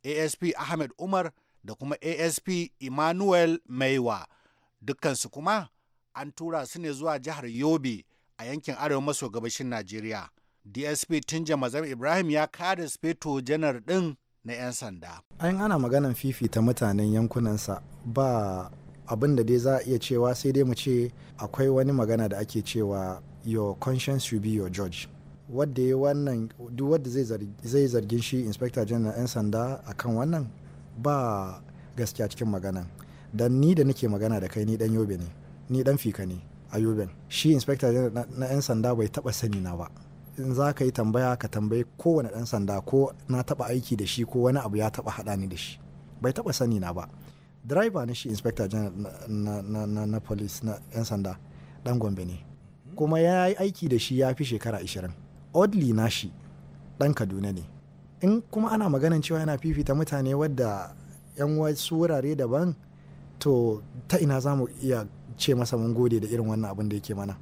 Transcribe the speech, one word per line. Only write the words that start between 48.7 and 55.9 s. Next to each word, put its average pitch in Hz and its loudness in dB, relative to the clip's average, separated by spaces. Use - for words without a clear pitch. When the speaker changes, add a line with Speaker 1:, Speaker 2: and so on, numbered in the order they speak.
Speaker 2:
na, 101 -6
na, 104 -2
na, 107 -4
na, 107 -2
na 107 0
police 104 -6
na 107 -4
yan 113 0
sanda 98 -4
ɗan 123 0
Gombe 98 -2
ne. 87 -10
Kuma 160 2
ya 180 6
yi 196 2
aiki 185 -2
da 120 6
shi 127 0
ya 131 4
fi 143 -2
shekara 110 -2
ishirin. 90 -6
Oddly 180 6